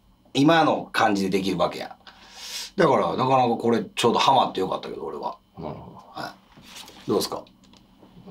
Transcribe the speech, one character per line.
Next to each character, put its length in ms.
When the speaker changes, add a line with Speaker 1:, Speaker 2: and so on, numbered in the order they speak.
Speaker 1:
今 300
の 280
感 220
じ 160
で 80
で 60
き 80
る 80
わ 100
け 80
や。 180
だ 120
か 80
ら、 200
な 120
か 100
な 100
か 80
こ 140
れ 140
ち 220
ょ 40
う 40
ど 60
ハ 140
マ 160
っ 20
て 100
よ 60
か 100
っ 40
た 80
け 60
ど、 100
俺 120
は。 200
Speaker 2:
な 100
る 60
ほ 160
ど。 300
Speaker 1:
は 80
い。 760
ど 80
う 20
で 40
す 80
か？ 140